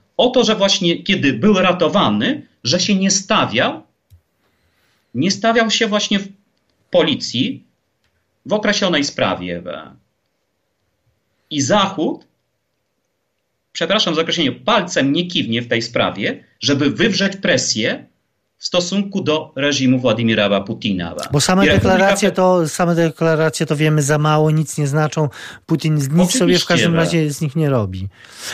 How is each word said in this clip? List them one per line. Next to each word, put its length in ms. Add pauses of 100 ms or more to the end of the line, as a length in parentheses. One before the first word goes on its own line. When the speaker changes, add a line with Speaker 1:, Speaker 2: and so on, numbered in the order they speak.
(180)
Speaker 1:
O 120
to, 140
że 120
właśnie 480
kiedy 300
był 200
ratowany, 960 (160)
że 160
się 160
nie 160
stawiał, 720 (1300)
nie 160
stawiał 400
się 160
właśnie 320
w 80 (640)
policji 720 (840)
w 80
określonej 500
sprawie. 600 (1900)
I 120
Zachód, 680 (1400)
przepraszam 440
za 60
określenie, 300
palcem 600
nie 140
kiwnie 340
w 60
tej 140
sprawie, 600 (160)
żeby 300
wywrzeć 480
presję 680 (520)
w 80
stosunku 560
do 340
reżimu 440
Władimira 640
Putina. 540 (160)
Speaker 2:
Bo 100
same 240
Speaker 1:
I 20
Republika 220
Speaker 2:
deklaracje 400
Speaker 1:
Fe- 60
Speaker 2:
to, 320
same 280
deklaracje 720
to 100
wiemy 260
za 160
mało, 340
nic 260
nie 100
znaczą. 420 (360)
Putin 360
z-, 80
nic 220
sobie 80
w 20
Speaker 1:
Oczywiście, 260
Speaker 2:
każdym 240
Speaker 1:
tak. 80
Speaker 2:
razie 320
z 100
nich 140
nie 140
robi. 380 (460)